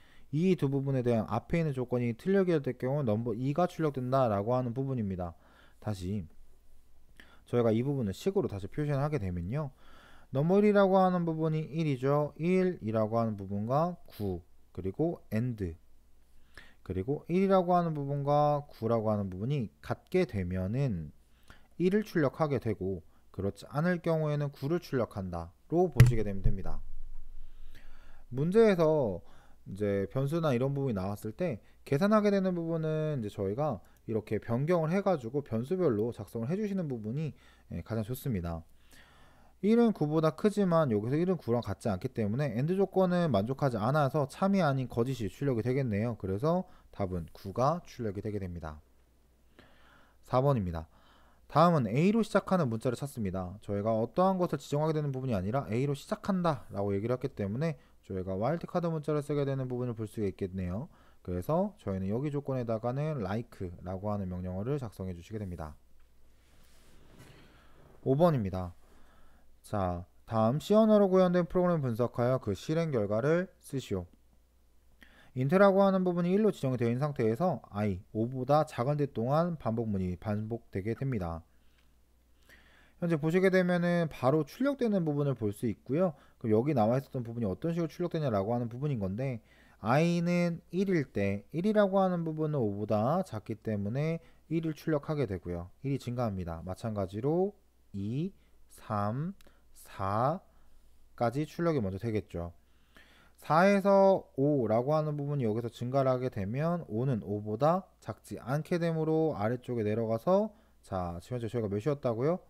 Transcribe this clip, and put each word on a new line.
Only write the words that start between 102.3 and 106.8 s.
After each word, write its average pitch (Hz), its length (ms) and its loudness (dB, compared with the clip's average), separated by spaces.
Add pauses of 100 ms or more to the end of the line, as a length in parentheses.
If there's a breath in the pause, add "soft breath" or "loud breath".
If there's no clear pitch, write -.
사에서 196 1000 4
오라고 131 580 2
하는 151 220 0
부분이 143 280 -2
여기서 117 240 0
증가를 131 420 0
하게 127 200 0
되면 139 580 -4